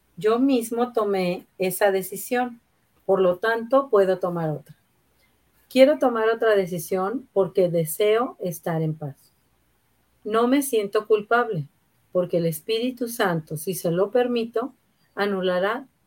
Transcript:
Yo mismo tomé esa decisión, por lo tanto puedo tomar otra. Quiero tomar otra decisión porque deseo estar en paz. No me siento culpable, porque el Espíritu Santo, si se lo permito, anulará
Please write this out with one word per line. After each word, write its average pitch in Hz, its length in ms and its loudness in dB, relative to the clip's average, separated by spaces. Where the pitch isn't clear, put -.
Yo 214 200 0
mismo 240 540 0
tomé 190 560 -2
esa 185 340 0
decisión, 233 680 -4
por 190 160 2
lo 180 160 2
tanto 233 520 0
puedo 190 300 2
tomar 170 300 -4
otra. 147 260 -10
Quiero 269 280 6
tomar 233 320 0
otra 226 260 2
decisión 185 760 -2
porque 190 380 2
deseo 208 720 0
estar 165 400 -4
en 156 140 -2
paz. 143 200 -12
No 226 240 2
me 277 120 4
siento 214 460 -2
culpable, 214 600 0
porque 180 280 0
el 170 60 -2
Espíritu 226 640 -4
Santo, 175 480 -2
si 180 200 -8
se 170 160 -2
lo 196 200 0
permito, 240 640 -2
anulará 196 720 -2